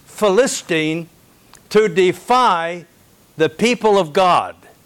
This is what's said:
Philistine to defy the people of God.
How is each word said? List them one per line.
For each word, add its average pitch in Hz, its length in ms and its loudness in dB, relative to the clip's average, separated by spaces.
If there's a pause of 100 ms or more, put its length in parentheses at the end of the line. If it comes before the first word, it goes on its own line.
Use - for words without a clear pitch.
Philistine 170 1040 -2 (580)
to 214 180 2
defy 180 1000 -2 (500)
the 156 140 0
people 214 480 0
of 156 160 -2
God. 151 420 0 (300)